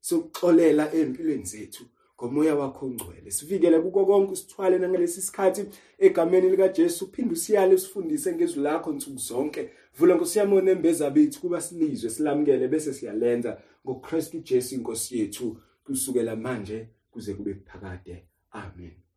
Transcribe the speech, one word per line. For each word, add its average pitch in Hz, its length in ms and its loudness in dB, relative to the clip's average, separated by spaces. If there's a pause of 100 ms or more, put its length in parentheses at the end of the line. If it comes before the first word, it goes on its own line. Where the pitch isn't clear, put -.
sokuxolela 160 920 4
ey'mpilweni 143 500 -2
zethu 107 400 -14 (360)
ngomoya 147 340 0
wakho 139 320 -4
ongcwele. - 440 -12
Sivikele 165 500 2
kuko 185 260 2
konke, 196 260 4
usithwale 185 460 0
nangalesi 180 440 0
sikhathi 196 420 0 (340)
egameni 185 520 4
likaJesu. 185 600 2
Phinde 233 200 -4
usiyale, 190 420 4
usifundise 175 580 -2
ngezwi 160 300 -2
lakho 151 300 -2
nsuku 135 260 -10
zonke. 147 520 -6 (280)
Vula, 180 160 6
Nkosi 170 240 0
yami, 202 180 4
onembeza 165 540 2
bethu 147 300 4
kuba 175 200 -4
silizwe, 143 500 -4
silamukele, 143 580 0
bese 147 260 -2
siyalenza 117 680 -4 (260)
ngoKristu - 520 -6
Jesu, 127 360 -2
Inkosi 123 440 -8
yethu, 107 380 -6 (280)
kusukela 120 520 -4
manje 113 520 -8 (220)
kuze 101 240 -10
kube 98 200 -8
phakade. 90 680 -18 (260)
Amen. 90 420 -16 (240)